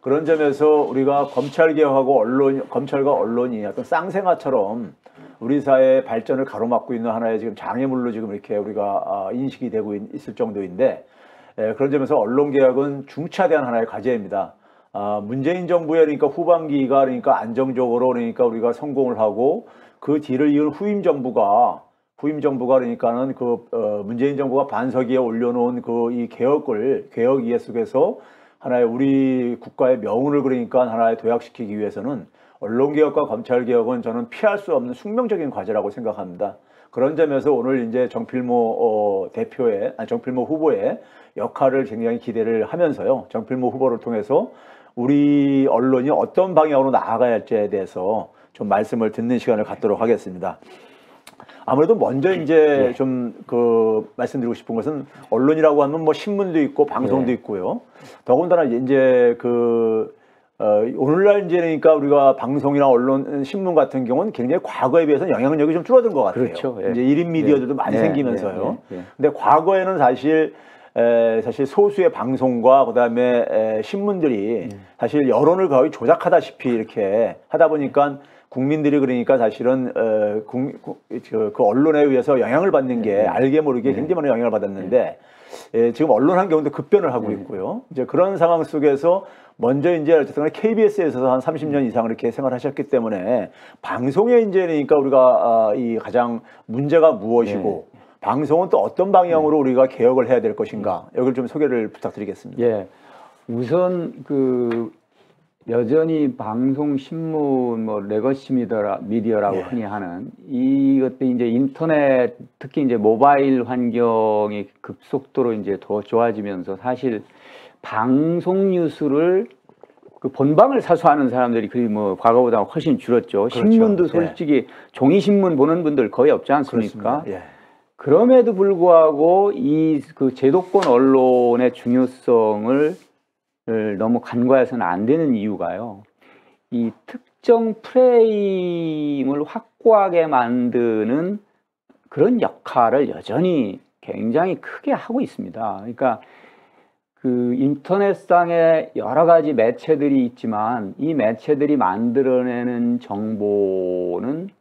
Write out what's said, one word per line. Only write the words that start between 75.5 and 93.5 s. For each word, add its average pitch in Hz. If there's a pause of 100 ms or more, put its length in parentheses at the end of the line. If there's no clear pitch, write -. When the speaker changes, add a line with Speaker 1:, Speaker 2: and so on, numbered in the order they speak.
Speaker 1:
거의 139
조작하다시피 156
이렇게 107 (120)
하다 156
보니까 143 (300)
국민들이 147
그러니까 127
사실은, 123
어, 107
국-, 131
국-, -
그, 110
그 131
언론에 147
의해서 135
영향을 139
받는 127
게 104
Speaker 2:
예. 107
Speaker 1:
알게 135
모르게 135
Speaker 2:
예. 131
Speaker 1:
굉장히 156
많은 151
영향을 117
받았는데, 101 (560)
예, 117
지금 156
언론 147
환경도 156
급변을 156
하고 107
Speaker 2:
예. 101
Speaker 1:
있고요. 101
이제 165
그런 190
상황 165
속에서 151 (300)
먼저 139
이제 160
어쨌든 147
케이비에스에서 196
한 127
삼십 156
년 143
이상을 113
이렇게 113
생활하셨기 127
때문에 110 (320)